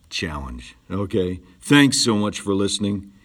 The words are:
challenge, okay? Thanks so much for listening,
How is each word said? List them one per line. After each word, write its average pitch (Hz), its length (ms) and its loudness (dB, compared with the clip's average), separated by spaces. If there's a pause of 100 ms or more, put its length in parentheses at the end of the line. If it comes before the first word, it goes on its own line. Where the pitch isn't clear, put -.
challenge, 67 680 -8 (160)
okay? 92 480 -2 (220)
Thanks 139 420 4
so 110 120 4
much 104 260 0
for 98 120 0
listening, 101 600 -2 (120)